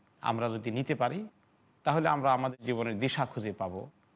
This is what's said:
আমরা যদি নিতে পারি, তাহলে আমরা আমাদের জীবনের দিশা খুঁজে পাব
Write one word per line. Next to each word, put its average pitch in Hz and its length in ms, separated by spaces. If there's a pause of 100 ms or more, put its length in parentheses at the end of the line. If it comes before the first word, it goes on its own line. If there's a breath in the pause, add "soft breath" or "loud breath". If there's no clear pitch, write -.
(220)
আমরা 117 280
যদি 113 220
নিতে 135 240
পারি, 156 320 (560)
তাহলে 156 260
আমরা 139 240
আমাদের 127 320
জীবনের 117 340
দিশা 131 260
খুঁজে 104 280
পাব 95 360 (260)